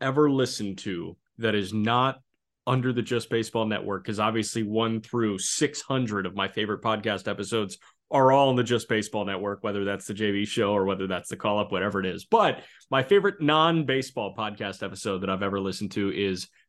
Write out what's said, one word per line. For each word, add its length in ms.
ever 300
listened 480
to 400
that 180
is 200
not 440
under 280
the 80
Just 260
Baseball 380
Network, 400
'cause 120
obviously 440
one 400
through 360
six 440
hundred 420
of 100
my 140
favorite 340
podcast 460
episodes 480
are 220
all 160
on 80
the 80
Just 240
Baseball 380
Network, 360
whether 220
that's 220
the 80
J 180
B 140
Show 260
or 140
whether 200
that's 220
the 80
Call 220
Up, 120
whatever 300
it 60
is. 180
But 400
my 120
favorite 400
non-baseball 920
podcast 480
episode 360
that 120
I've 120
ever 180
listened 320
to 180
is 380